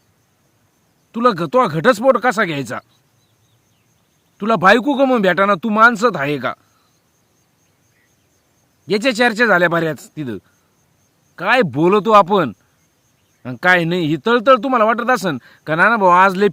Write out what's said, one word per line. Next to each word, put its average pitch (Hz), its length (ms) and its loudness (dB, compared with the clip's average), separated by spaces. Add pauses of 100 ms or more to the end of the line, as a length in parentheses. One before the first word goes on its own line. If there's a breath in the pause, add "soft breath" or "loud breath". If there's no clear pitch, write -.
(1160)
तुला 240 160 0
घ-, 170 220 -4
तुझा 247 140 2
घटस्फोट 220 500 0
कसा 220 280 -2
घ्यायचा? 139 340 -8 (1600)
तुला 220 160 -2
बायको 214 380 2
कमवून 254 280 0
भेटाना, 190 320 2
तू 196 140 -6
माणसंच 220 480 2
आहे 143 220 -4
का? 120 140 -8 (2250)
याच्या 214 280 -2
चर्चा 233 300 0
झाल्या 175 220 2
बऱ्याच 160 480 -4
तिथं. 127 200 -10 (1040)
काय 226 240 0
बोलतो 175 480 0
आपण 185 420 2 (920)
आणि 123 180 -12
काय 180 220 2
नाही, 170 220 -4
ही 156 100 -2
तळतळ 240 400 2
तुम्हाला 247 280 0
वाटत 226 260 -2
असन 175 280 -2 (280 soft breath)
का, 151 100 -4
"ना, 185 120 4
ना 233 80 0
भाऊ, 196 120 2
आज 185 280 4
लय 202 160 2